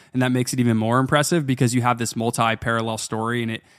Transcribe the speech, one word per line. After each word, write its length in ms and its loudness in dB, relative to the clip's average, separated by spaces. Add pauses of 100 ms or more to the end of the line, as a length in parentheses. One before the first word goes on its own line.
(120)
And 80 -2
that 100 2
makes 220 0
it 80 0
even 160 4
more 220 2
impressive 480 2
because 280 2
you 60 0
have 160 2
this 200 -6
multi-parallel 840 -2
story 440 -4
and 80 -4
it, 120 -8 (160)